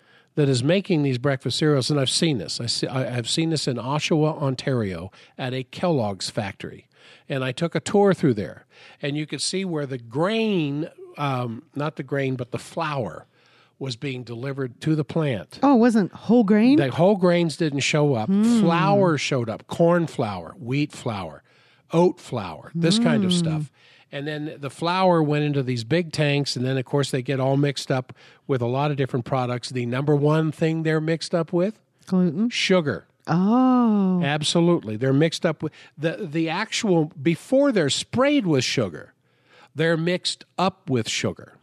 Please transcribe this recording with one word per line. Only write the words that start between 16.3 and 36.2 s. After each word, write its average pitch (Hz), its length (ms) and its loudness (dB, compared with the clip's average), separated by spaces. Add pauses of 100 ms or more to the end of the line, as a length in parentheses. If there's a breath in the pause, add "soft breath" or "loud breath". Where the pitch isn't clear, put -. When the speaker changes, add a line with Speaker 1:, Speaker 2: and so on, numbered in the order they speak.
Speaker 2:
grain? 220 320 6
Speaker 1:
The 135 160 2
whole 190 240 4
grains 175 400 2
didn't 143 240 0
show 147 340 2
up. 110 140 -2
Speaker 2:
Hmm. 220 320 4
Speaker 1:
Flour 180 580 4
showed 120 320 -2
up. - 160 -10
Corn 170 400 4
flour, 98 500 -6
wheat 139 360 -4
flour, 90 500 -10 (500 soft breath)
oat 170 280 4
flour, 92 560 -10
this 170 240 2
kind 233 240 2
of 180 80 2
Speaker 2:
Hmm. 175 60 2
Speaker 1:
stuff. 156 340 -2 (420 soft breath)
And 143 140 -8
then 151 320 -8
the 139 80 -8
flour 175 540 2
went 147 240 2
into 143 160 0
these 120 220 -4
big 160 280 -2
tanks, 143 420 0
and 123 120 -2
then, 135 100 0
of 127 80 -2
course, 143 260 -2
they 131 120 -4
get 131 180 -4
all 135 160 2
mixed 143 340 0
up 131 220 -2 (340 soft breath)
with 131 140 0
a 120 60 -2
lot 135 240 0
of 139 80 -4
different 131 260 -2
products. 123 460 -4
The 123 160 -4
number 139 280 0
one 151 380 2
thing 160 300 -2
they're 156 180 0
mixed 160 340 -4
up 165 160 -2
with? 180 300 -2 (240)
Speaker 2:
Gluten? 185 460 0
Speaker 1:
Sugar. 151 560 0 (500)
Speaker 2:
Oh. 214 640 4
Speaker 1:
Absolutely. 151 760 2
They're 131 160 0
mixed 156 320 2
up 160 180 -2
with, 156 100 -6 (240 loud breath)
the, 160 200 -4 (140)